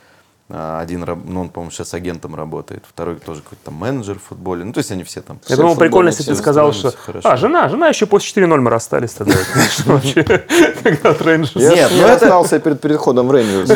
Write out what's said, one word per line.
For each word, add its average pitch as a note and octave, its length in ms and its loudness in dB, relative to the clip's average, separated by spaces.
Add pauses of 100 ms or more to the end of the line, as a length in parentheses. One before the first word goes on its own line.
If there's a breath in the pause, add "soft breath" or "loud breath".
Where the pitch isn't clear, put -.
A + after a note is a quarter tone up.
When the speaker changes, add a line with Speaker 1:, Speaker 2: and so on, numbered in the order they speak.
(480 soft breath)
Speaker 1:
а, D#2+ 320 -10
один E2+ 220 -10
раб-, F2 220 -10
ну, F2+ 160 -10
он, F2 80 -10
по-моему, E2+ 240 -16
сейчас - 200 -14
агентом E2 440 -10
работает, D#2 520 -14
второй E2+ 280 -10
тоже D#2 260 -14
какой-то - 220 -20
там C#2+ 100 -16
менеджер G#2 460 -8
в - 80 -20
футболе. F2+ 360 -8
Ну, A2 80 -10
то - 60 -6
есть C3 140 -6
они F#2 100 -8
все - 180 -14
там - 220 -20
Speaker 2:
Я - 40 -20
Speaker 3:
Все C3 100 -2
Speaker 2:
думал, E3 180 2
прикольно, E3 360 2
если - 120 -6
бы C3+ 40 -6
ты D3 100 -2
Speaker 3:
футболисты. - 60 -6
Speaker 2:
сказал, D3 300 2
что - 80 -8 (100)
Speaker 1:
Футболисты, - 140 -14
хорошо. F2 240 -4
Speaker 2:
«А, C3+ 80 4
жена, A3+ 320 0
жена D4 200 0
ещё G#3+ 180 0
после G3+ 220 0
четыре F#3+ 180 2
ноль D#3 140 2
мы A#2+ 100 2
расстались A#2 400 -2
тогда». G2+ 240 -2 (100)
<laughs> - 80 -8
Знаешь, - 340 0
вообще, C#3 360 2 (600)
когда F#3 260 2
от D3+ 120 0
Рейнджерс. D#3+ 340 0
Speaker 1:
Нет, D#3+ 200 4
Speaker 3:
Я, F3 120 4
Speaker 1:
ну - 80 2
Speaker 3:
я F3+ 160 6
Speaker 1:
это B3 140 4
Speaker 3:
расстался E3+ 340 4
перед D3 200 -2
переходом C#3+ 460 2
в C3 60 2
Рейнджерс. G#2 420 2